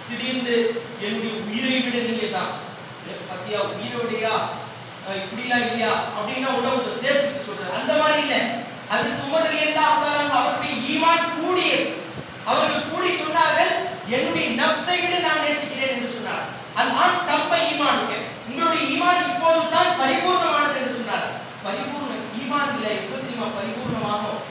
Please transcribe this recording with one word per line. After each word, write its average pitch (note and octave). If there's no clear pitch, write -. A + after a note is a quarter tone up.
திடீர்னு A#3+
"என்னுடைய A3+
உயிரை A#3+
விட A#3+
நீங்க A3+
தான்." -
"பாத்தியா, G3+
உயிரை A#3+
விடையா? A3
அஹ், G3
இப்படிலாம் A#3+
இல்லையா?" A3
அப்படின்னா C4
உடம்புல A#3+
சேர்த்துட்டு C#5
சொல்றது, F#3+
அந்த A3+
மாதிரி D4+
இல்ல. C#4
ஹஜ்ரத் -
உமர் D#4+
ரலியல்லாஹு D4+
தஆலா D4
அன்ஹு C#4+
அவருடைய -
ஈமான் E4
கூடியது. E4+
அவர்கள் D4
கூடி F4
சொன்னார்கள், D#4+
"என்னுடைய -
நஃப்ஸை D#4
விட F4+
நான் D#4
நேசிக்கிறேன்" C4+
என்று A#3
சொன்னார். -
"அல் -
ஆன் F4+
தம்ம D4+
ஈமானுக்க, D4
உங்களுடைய D#4+
ஈமான் F4+
இப்போது E4
தான் E4
பரிபூர்ணமானது" C#4+
என்று B3+
சொன்னார். G#3+
பரிபூர்ண B3+
ஈமான் C#4
இல்லை, G#3+
எப்ப C4
தெரியுமா A#3
பரிபூர்ணமாகும்? G#3